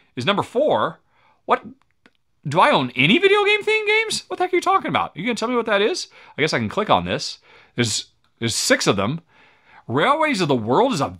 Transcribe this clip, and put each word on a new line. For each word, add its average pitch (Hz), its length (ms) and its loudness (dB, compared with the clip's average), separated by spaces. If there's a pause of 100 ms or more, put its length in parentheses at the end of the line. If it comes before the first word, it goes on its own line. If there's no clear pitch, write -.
(160)
is 127 80 -6
number 185 200 0
four. 165 560 -2 (460)
What? - 200 -2 (800)
Do 147 120 0
I 240 100 4
own 143 260 2
any 151 220 4
video 392 280 4
game 415 180 0
theme 440 240 -2
games? 440 400 -2
What 370 100 -8
the 359 60 -2
heck 370 100 -2
are 359 40 2
you 339 40 -2
talking 359 280 0
about? 95 280 -2
You 156 60 -8
gonna 240 100 -2
tell 233 160 -4
me 254 60 -2
what 233 100 -2
that 208 160 2
is? 311 260 -2 (300)
I - 60 -2
guess 151 100 0
I 151 60 0
can 110 100 -2
click 202 220 -2
on 90 140 2
this. 107 340 -6 (340)
There's, - 380 -2 (260)
there's 117 160 -4
six - 320 0
of 135 100 4
them. 110 260 -2 (640)
Railways 247 520 0
of 170 100 0
the 139 60 2
World 143 380 2
is 175 80 -2
a 92 180 -4